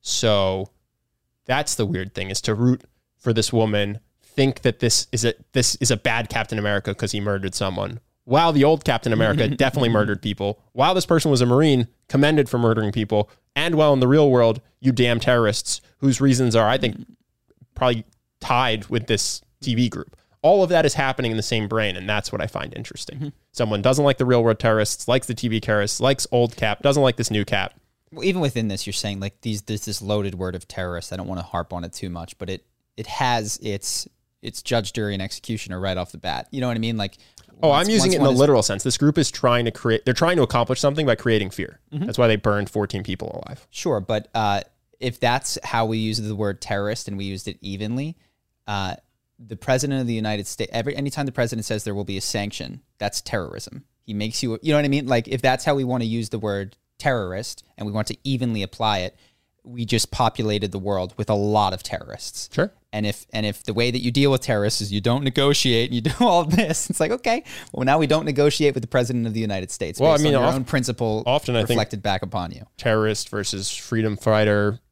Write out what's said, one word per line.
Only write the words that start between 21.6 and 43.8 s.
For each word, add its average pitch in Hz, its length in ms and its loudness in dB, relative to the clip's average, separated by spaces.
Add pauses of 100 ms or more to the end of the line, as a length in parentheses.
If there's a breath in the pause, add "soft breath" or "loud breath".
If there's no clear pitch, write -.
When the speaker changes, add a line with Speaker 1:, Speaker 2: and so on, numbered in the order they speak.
Speaker 1:
brain, 104 300 -2
and 92 100 -8
that's 104 240 -2
what - 80 -6
I - 80 -2
find - 280 -8
interesting. - 420 -12
Speaker 2:
Mm-hmm. 143 100 -6 (240)
Speaker 1:
Someone 107 300 -2
doesn't 131 240 4
like 139 140 2
the 131 60 0
real 123 180 4
world 113 160 2
terrorists, 110 480 0
likes 127 180 2
the 120 80 -6
T 117 140 -4
V 110 120 0
terrorists, 104 400 0
likes 135 320 0
old 120 240 2
Cap, 104 280 -2
doesn't 139 180 4
like 127 160 4
this 117 140 -4
new 104 120 2
Cap. 95 300 -2 (380)
Speaker 2:
Well, 160 120 -12
even 185 160 0
within 120 280 0
this, 95 180 -6
you're 101 80 -8
saying, 101 260 -6
like, 98 220 -8
these, 104 220 -6
there's 107 220 -6
this 104 160 -6
loaded 101 340 -2
word 92 200 -6
of 87 120 -12
terrorist. 90 440 -8
I 92 60 -8
don't 92 100 -10
wanna 90 140 -8
harp 85 320 -8
on 87 100 -8
it 85 80 -12
too - 180 -10
much, 85 280 -12
but 92 120 -10
it, 92 140 -10 (320)
it 110 120 -12
has 120 500 -2
its, - 500 -6 (340)
its - 200 -12
judge, 113 320 -2
jury, 104 200 -4
and 95 80 -4
executioner 95 580 -8
right 95 180 -2
off 90 160 -6
the 85 40 -16
bat. 78 340 -6
You 135 100 -6
know 123 60 -2
what 117 100 -2
I - 20 -2
mean? 113 180 -2
Like, 101 200 -6 (440 soft breath)
Speaker 1:
Oh, 160 80 4
Speaker 2:
once, 156 180 4
Speaker 1:
I'm 220 40 2
using 185 180 4
Speaker 2:
once 180 40 4
Speaker 1:
it 160 40 2
in 143 60 4
the 135 60 6
Speaker 2:
one 127 60 4
is 123 40 4
Speaker 1:
literal 135 240 6
sense. 101 200 -2
This 127 160 0
group 147 180 4
is 151 140 2
trying 120 340 2
to 113 60 0
create, 113 340 0
they're 127 80 2
trying 170 240 2
to 143 60 6
accomplish 123 360 0
something 147 280 2
by 117 80 4
creating 107 340 0
fear. - 300 -8 (120)
Speaker 2:
Mm-hmm. 147 140 -4
Speaker 1:
That's - 140 -6
why 120 80 8
they 110 80 6
burned 101 340 0
fourteen 101 340 -4
people 87 400 -8
alive. - 280 -16
Speaker 2:
Sure, 131 280 -2